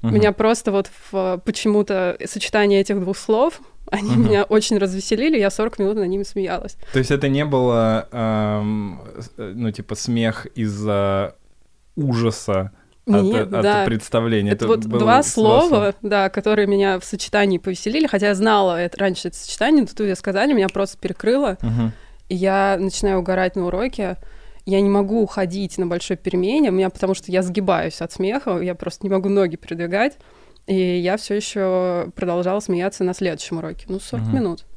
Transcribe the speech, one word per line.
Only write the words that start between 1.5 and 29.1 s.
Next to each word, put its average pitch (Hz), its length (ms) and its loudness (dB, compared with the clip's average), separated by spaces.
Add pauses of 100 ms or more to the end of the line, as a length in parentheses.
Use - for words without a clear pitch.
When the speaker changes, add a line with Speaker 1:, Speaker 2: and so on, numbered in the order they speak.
Speaker 2:
сочетание 202 540 2
этих 196 200 0
двух 185 160 -4
слов, 247 440 0 (300)
они 208 200 -2
Speaker 1:
Мгм. 233 160 4
Speaker 2:
меня 202 180 4
очень 214 340 2
развеселили, 208 600 0
я 196 120 4
сорок 220 280 -4
минут 202 180 0
над 196 120 0
ними 196 160 -2
смеялась. 180 520 -6 (160)
Speaker 1:
То 135 60 2
есть 131 120 0
это 139 180 2
не 139 160 2
было, 120 680 2
эм, 104 880 -2 (180)
с-, 117 200 -14
э, 101 160 -8
ну, 117 160 -2
типа, 101 240 -10
смех 117 600 -2
из-за 101 840 -2 (600)
ужаса 113 760 0 (340)
от, 226 60 2 (100)
Speaker 2:
Нет, 208 300 0
Speaker 1:
от 208 100 0
Speaker 2:
да. 202 220 2
Speaker 1:
представления? 113 680 0
Speaker 2:
Это 101 120 -2
Speaker 1:
Это 110 40 0
Speaker 2:
вот 214 180 2
Speaker 1:
было 226 140 0
Speaker 2:
два 233 220 6
Speaker 1:
с - 120 -2
два 220 260 6
Speaker 2:
слова, 349 80 4
Speaker 1:
слова. 208 340 2
Speaker 2:
да, 196 260 2
которые 208 380 2
меня 196 320 2
в 180 60 -10
сочетании 196 540 0
повеселили, 214 480 -2
хотя 202 220 2
я 208 60 2
знала 196 460 4
это, 175 180 -4
раньше 185 300 -2
это - 80 -10
сочетание, 285 460 2
но 196 60 0
тут - 120 -10
ее 196 160 0
сказали, 202 360 0
меня 196 160 2
просто 196 300 -4
перекрыло. 214 640 0
Speaker 1:
Мгм. 113 300 0 (360)
Speaker 2:
И 185 80 -4
я 196 420 2
начинаю 190 420 0
угорать 185 360 0
на 180 100 -2
уроке. 185 500 -4 (480)
Я 196 160 2
не 196 80 4
могу 202 320 2
уходить 190 580 -2
на 185 80 0
большой 175 300 -4
перемене, 202 540 0
у - 20 0
меня, 185 160 2
потому 190 260 -2
что - 180 -8
я 185 100 2
сгибаюсь 180 580 -2
от - 120 -8
смеха, 196 480 -2
я 180 160 -4
просто - 280 -10
не 190 60 -2